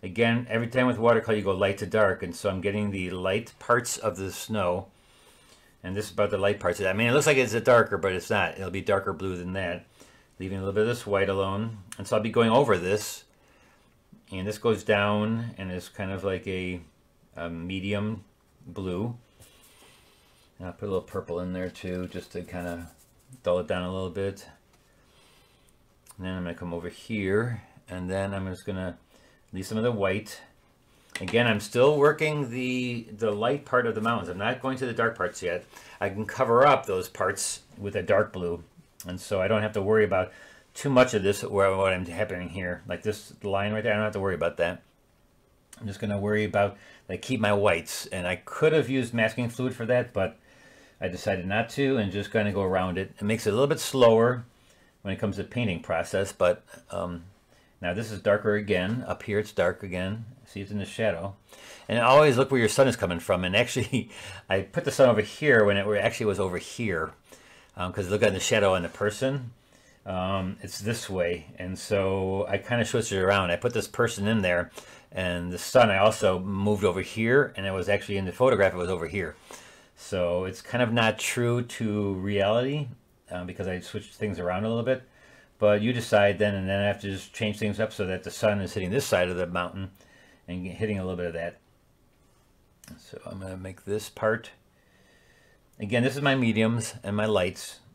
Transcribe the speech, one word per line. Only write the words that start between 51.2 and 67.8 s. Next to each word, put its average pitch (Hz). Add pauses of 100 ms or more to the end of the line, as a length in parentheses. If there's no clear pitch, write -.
not 110
to, 135
and 101
just 101
gonna 104
go 98
around 92
it. 98
It -
makes 110
it 104
a -
little 131
bit 107
slower 120 (580)
when 95
it 95
comes 98
to 98
painting 101
process, 95
but, 87 (280)
um, 87 (580)
now 90
this 107
is 95
darker 104
again. 104
Up -
here 104
it's -
dark 90
again. 95 (200)
See, -
it's 95
in 104
the 95
shadow. 98 (520)
And 110
always 131
look 127
where 135
your 110
sun 135
is 123
coming 87
from. 90
And 90
actually, 120 (200)
<laughs> -
I 98
put -
the 226
sun 131
over 107
here 117
when 101
it 98
were, 104
actually 110
was 98
over 92
here. 82 (640)
Um, 90